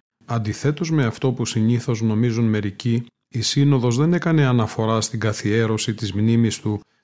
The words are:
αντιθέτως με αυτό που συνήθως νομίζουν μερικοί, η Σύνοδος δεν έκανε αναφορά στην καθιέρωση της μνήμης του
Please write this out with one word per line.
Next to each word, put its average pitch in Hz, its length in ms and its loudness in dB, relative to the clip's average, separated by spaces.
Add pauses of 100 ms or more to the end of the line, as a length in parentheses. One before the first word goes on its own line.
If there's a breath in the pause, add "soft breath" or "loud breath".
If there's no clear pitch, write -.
(240)
αντιθέτως 127 640 -2
με 151 140 2
αυτό 120 280 -2
που 120 120 -4
συνήθως 113 580 0
νομίζουν 113 420 0
μερικοί, 110 600 -2 (220)
η 123 120 -6
Σύνοδος 127 560 2
δεν 156 160 2
έκανε 165 340 2
αναφορά 113 540 0
στην 107 200 -4
καθιέρωση 107 760 0
της 101 180 -6
μνήμης 113 480 2
του 104 200 -4 (240)